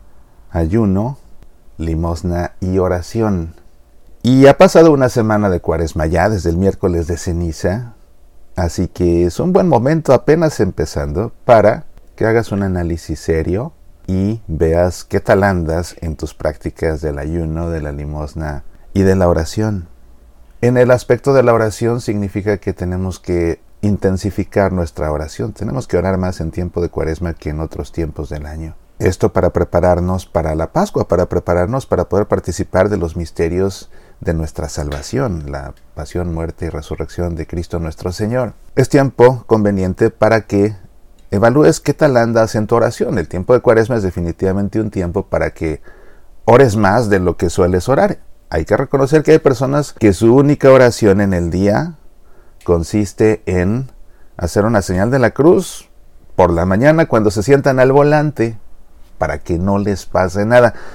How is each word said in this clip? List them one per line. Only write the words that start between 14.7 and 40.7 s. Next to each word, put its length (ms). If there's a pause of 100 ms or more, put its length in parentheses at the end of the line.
qué 160
tal 240
andas 560
en 160
tus 180
prácticas 680
del 180
ayuno, 500
de 120
la 100
limosna 720 (300)
y 80
de 120
la 140
oración. 580 (760)
En 160
el 140
aspecto 420
de 120
la 100
oración 460
significa 560
que 160
tenemos 480
que 400 (240)
intensificar 880
nuestra 380
oración. 420
Tenemos 360
que 80
orar 200
más 240
en 120
tiempo 280
de 80
Cuaresma 460
que 160
en 80
otros 320
tiempos 380
del 180
año. 300 (240)
Esto 320
para 180
prepararnos 720
para 300
la 180
Pascua, 360
para 200
prepararnos 580
para 220
poder 200
participar 640
de 60
los 200
misterios 760 (300)
de 140
nuestra 340
salvación, 840
la 240 (220)
pasión, 360
muerte 340
y 20
resurrección 640
de 140
Cristo 320
nuestro 320
Señor. 400 (240)
Es 120
tiempo 600
conveniente 600
para 320
que 340 (560)